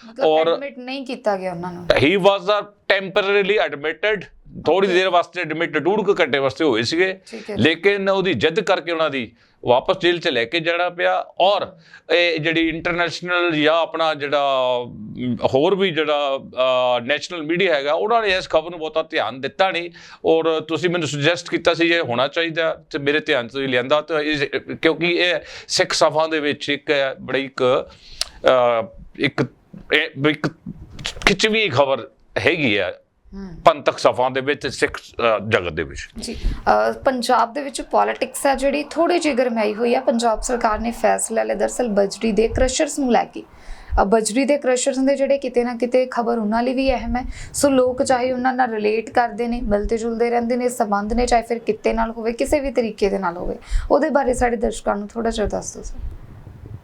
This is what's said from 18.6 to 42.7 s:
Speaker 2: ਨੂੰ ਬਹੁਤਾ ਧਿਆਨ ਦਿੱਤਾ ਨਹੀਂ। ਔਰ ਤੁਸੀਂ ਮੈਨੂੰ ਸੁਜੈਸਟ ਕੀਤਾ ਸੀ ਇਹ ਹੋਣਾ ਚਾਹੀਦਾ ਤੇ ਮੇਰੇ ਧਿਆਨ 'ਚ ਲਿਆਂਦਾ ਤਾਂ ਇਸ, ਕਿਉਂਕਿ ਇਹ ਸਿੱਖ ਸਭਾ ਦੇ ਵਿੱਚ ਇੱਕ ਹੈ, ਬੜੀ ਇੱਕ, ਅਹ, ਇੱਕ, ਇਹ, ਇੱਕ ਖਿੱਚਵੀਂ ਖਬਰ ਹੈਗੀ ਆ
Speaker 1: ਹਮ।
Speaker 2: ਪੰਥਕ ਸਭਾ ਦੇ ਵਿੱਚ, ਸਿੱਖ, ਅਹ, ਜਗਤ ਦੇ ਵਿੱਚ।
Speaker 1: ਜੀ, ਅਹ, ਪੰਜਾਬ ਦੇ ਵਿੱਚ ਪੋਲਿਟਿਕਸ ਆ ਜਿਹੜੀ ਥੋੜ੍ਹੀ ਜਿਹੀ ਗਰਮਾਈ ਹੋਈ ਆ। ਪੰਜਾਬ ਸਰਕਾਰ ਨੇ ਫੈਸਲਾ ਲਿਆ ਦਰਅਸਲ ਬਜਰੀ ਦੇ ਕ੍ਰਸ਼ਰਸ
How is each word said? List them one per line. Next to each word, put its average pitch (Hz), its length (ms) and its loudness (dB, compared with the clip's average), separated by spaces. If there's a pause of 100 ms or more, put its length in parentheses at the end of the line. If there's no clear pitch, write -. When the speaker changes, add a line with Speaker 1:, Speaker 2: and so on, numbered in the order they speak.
Speaker 2:
ਨੂੰ 175 100 -12
ਬਹੁਤਾ 156 240 -4
ਧਿਆਨ 131 380 -4
ਦਿੱਤਾ 185 300 0
ਨਹੀਂ। 170 200 -6 (340)
ਔਰ 160 340 2
ਤੁਸੀਂ 156 300 -2
ਮੈਨੂੰ 165 180 -2
ਸੁਜੈਸਟ 147 420 -2
ਕੀਤਾ 170 240 2
ਸੀ 165 140 2
ਇਹ 170 140 2
ਹੋਣਾ 131 260 0
ਚਾਹੀਦਾ 165 640 -2
ਤੇ 156 100 -6
ਮੇਰੇ 143 200 0
ਧਿਆਨ 139 280 0
'ਚ 135 100 -10
ਲਿਆਂਦਾ 135 440 0
ਤਾਂ 151 200 -2
ਇਸ, 151 220 -2 (380)
ਕਿਉਂਕਿ 160 260 2
ਇਹ 175 280 0 (320)
ਸਿੱਖ 180 260 0
ਸਭਾ 156 340 2
ਦੇ 160 120 0
ਵਿੱਚ 143 300 -4
ਇੱਕ 143 220 -2
ਹੈ, 139 300 0
ਬੜੀ 131 240 -2
ਇੱਕ, 131 440 0 (560)
ਅਹ, 120 540 4 (200)
ਇੱਕ, 139 240 0 (500)
ਇਹ, 151 360 0
ਇੱਕ 151 180 -2 (800)
ਖਿੱਚਵੀਂ 214 440 2
ਖਬਰ 131 360 2 (320)
ਹੈਗੀ 127 380 2
ਆ 92 160 0 (400)
Speaker 1:
ਹਮ। 196 220 -14 (100)
Speaker 2:
ਪੰਥਕ 151 320 2
ਸਭਾ 127 320 2
ਦੇ 131 120 -4
ਵਿੱਚ, 139 260 -4
ਸਿੱਖ, 139 300 -4
ਅਹ, 113 420 0 (100)
ਜਗਤ 95 220 2
ਦੇ 80 120 -4
ਵਿੱਚ। 82 160 -12 (200)
Speaker 1:
ਜੀ, 233 140 -10
ਅਹ, - 600 0
ਪੰਜਾਬ 233 600 0
ਦੇ 285 80 -6
ਵਿੱਚ 277 200 -10
ਪੋਲਿਟਿਕਸ 220 640 -2
ਆ 269 100 4
ਜਿਹੜੀ 277 280 0
ਥੋੜ੍ਹੀ 339 360 0
ਜਿਹੀ 302 140 0
ਗਰਮਾਈ 226 400 0
ਹੋਈ 240 220 0
ਆ। - 40 2
ਪੰਜਾਬ 233 420 0
ਸਰਕਾਰ 233 380 0
ਨੇ 226 120 -4
ਫੈਸਲਾ 214 520 0
ਲਿਆ 220 120 -2
ਦਰਅਸਲ 220 320 -2
ਬਜਰੀ 202 440 0
ਦੇ 220 160 2
ਕ੍ਰਸ਼ਰਸ 262 520 0